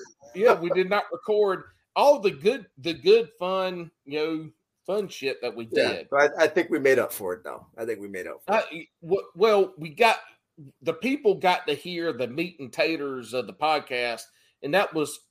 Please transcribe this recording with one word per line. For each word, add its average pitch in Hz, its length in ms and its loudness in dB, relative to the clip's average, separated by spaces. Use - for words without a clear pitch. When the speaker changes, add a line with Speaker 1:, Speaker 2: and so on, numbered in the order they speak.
Speaker 1:
Yeah, 208 260 4
we 170 120 -4
did 185 180 0
not 202 220 0
record 196 520 0
all 262 240 6
the 196 120 0
good, 185 340 0
the 160 140 -6
good, 190 360 4
fun, 180 500 -4
you 147 160 -6
know, 160 300 -4
fun 196 200 -2
shit - 360 -6
that 117 120 -6
we 117 160 -10
Speaker 2:
Yeah, 127 220 2
Speaker 1:
did. 82 180 -8
Speaker 2:
but 143 280 4
I, 160 60 8
I - 20 2
think 170 240 0
we 156 80 0
made 135 200 6
up 101 140 -2
for 92 200 -6
it, - 100 -10
though. - 240 -14
I 113 80 -6
think 110 160 -6
we 101 60 -12
made 92 200 -10
up - 180 -14
for 190 100 -2
Speaker 1:
Uh, 220 60 2
Speaker 2:
it. 135 160 -14
Speaker 1:
w-, 175 320 -2
well, 196 420 4
we 160 120 -10
got, 214 280 4
the 160 120 -2
people 226 420 0
got 180 320 0
to 147 80 -2
hear 170 360 -6
the 123 160 -4
meat 165 320 -8
and 127 140 -14
taters 143 600 -4
of 123 120 -2
the 104 60 -16
podcast, 123 720 -2
and 143 100 -4
that 196 200 2
was 156 260 -4